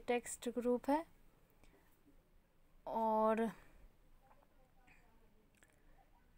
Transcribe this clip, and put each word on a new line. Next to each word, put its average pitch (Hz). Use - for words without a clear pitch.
text 240
group 247
है 302
और 220